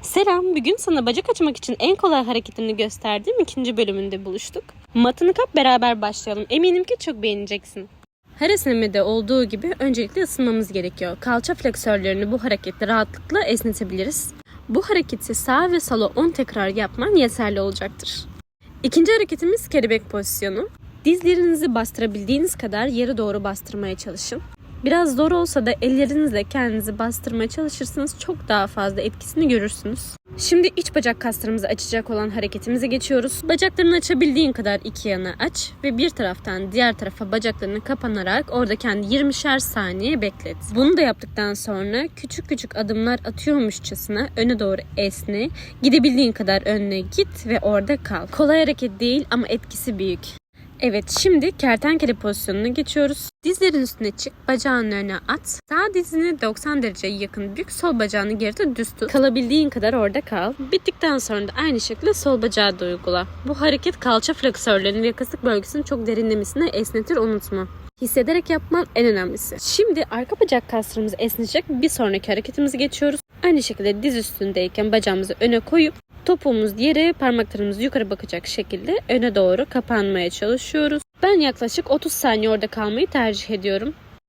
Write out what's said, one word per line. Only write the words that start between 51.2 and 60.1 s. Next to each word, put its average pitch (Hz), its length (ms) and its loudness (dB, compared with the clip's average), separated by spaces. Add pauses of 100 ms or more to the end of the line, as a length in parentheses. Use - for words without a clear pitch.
şimdi 359 360 4
kertenkele 277 580 2
pozisyonuna 208 540 -2
geçiyoruz. 285 600 0 (160)
Dizlerin 330 380 2
üstüne 226 280 -4
çık, - 220 -10 (160)
bacağını 240 460 0
öne 196 220 -4
at. - 420 -6 (100)
Sağ 392 260 0
dizini 339 460 0
doksan 254 420 -2
dereceye 202 340 -4
yakın 196 400 -8
bük, - 160 -8
sol 320 260 0
bacağını 208 340 0
geride 220 440 0
düz 233 120 -4 (120)
tut. 220 120 -4
Kalabildiğin 269 580 4
kadar 220 240 0
orada 214 260 2